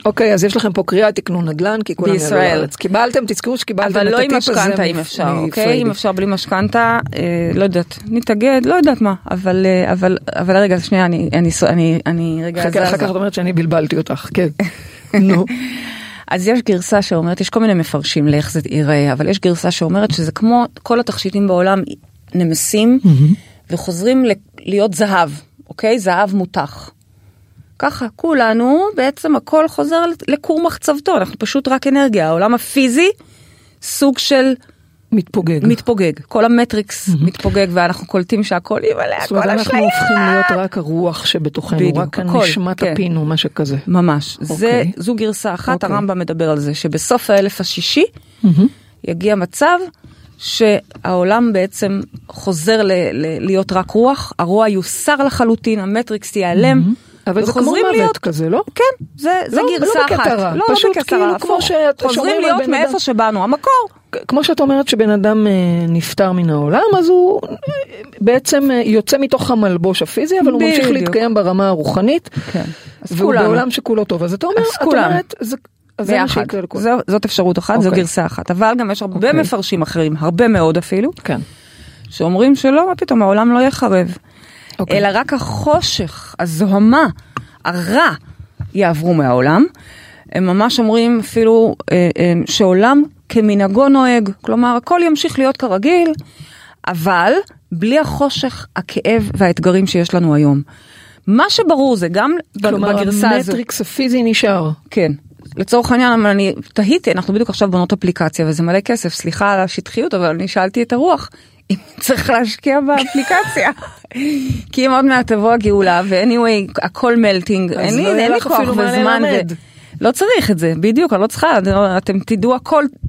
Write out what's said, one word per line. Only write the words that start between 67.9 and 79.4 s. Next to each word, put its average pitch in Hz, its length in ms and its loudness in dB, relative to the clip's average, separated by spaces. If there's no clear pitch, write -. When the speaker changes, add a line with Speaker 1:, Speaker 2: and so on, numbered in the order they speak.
Speaker 1:
בעצם, 269 500 2
אה, 240 140 0
יוצא 220 340 2
מתוך 269 320 0
המלבוש 185 500 0
הפיזי, 320 380 -2
אבל 277 120 4
הוא 240 100 0
ממשיך 320 180 2
Speaker 2:
בדיוק. 254 140 2
Speaker 1:
להתקיים 180 400 0
ברמה 196 340 0
הרוחנית, 190 600 0
Speaker 2:
כן. 180 120 -4
אז - 100 -12
Speaker 1:
והוא 175 200 0
Speaker 2:
כולנו. 214 160 2
Speaker 1:
בעולם 247 240 0
שכולו 214 340 -2
טוב. 170 180 -4
אז 175 100 -2
את 196 100 -8
אומרת, 370 160 0
Speaker 2:
אז 453 60 0
Speaker 1:
את - 60 -4
Speaker 2:
כולם. 269 200 2
Speaker 1:
אומרת, - 360 -2
זה, 247 160 -8
אז 214 100 -6
זה 214 100 0
מה 185 60 2
Speaker 2:
ביחד. 156 180 -2
Speaker 1:
שיקרה 196 200 -6
לכולם. 196 220 -8
Speaker 2:
זו, 233 80 2
זאת 202 180 0
אפשרות 180 340 0
אחת, 214 220 0
זו 190 80 4
Speaker 1:
אוקיי. 185 120 2
Speaker 2:
גרסה 170 240 -2
אחת. 175 260 -6
אבל 220 260 2
גם 220 140 -2
יש 202 100 -6
הרבה 190 260 -2
Speaker 1:
אוקיי. - 140 2